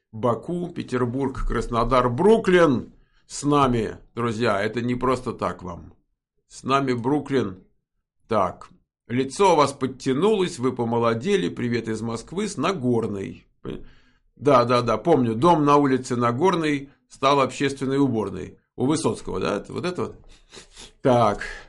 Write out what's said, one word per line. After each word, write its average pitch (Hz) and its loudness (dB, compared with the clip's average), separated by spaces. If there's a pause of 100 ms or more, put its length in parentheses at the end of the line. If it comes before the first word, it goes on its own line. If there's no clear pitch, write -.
(120)
Баку, 143 -4
Петербург, 127 -4
Краснодар, 120 0
Бруклин 170 4 (340)
с - -12
нами, 131 2 (180)
друзья. 113 0
Это 113 -2
не 123 -2
просто 123 -2
так 90 -6
вам. 85 -14 (540)
С - -20
нами 135 0
Бруклин. 120 -2 (640)
Так. 95 -2 (380)
Лицо 135 2
у - 4
вас 147 4
подтянулось, 170 0
вы 123 -2
помолодели. 117 0
Привет 117 -4
из 110 -4
Москвы, 117 -6
с - -12
Нагорной. 113 -4 (880)
Да, 123 4
да, 120 2
да, 117 0
помню. 127 2
Дом 156 4
на 143 6
улице 131 2
Нагорной 143 0 (180)
стал 139 2
общественной 135 -2
уборной. 101 -2 (180)
У 123 -2
Высоцкого, 110 -2
да? 104 -2
Это 196 -10
вот 113 -6
это 180 -6
вот. - -10 (880)
Так. 117 2 (280)